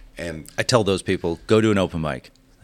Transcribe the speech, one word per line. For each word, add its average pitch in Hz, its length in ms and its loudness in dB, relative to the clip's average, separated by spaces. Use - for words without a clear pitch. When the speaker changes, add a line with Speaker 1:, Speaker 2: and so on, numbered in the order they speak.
Speaker 1:
and 80 420 -10
Speaker 2:
I 113 60 -2
tell 120 180 4
those 95 200 0
people, 85 440 -2
"Go 110 140 4
to 110 100 4
an 101 80 2
open 87 220 -2
mic 73 320 -6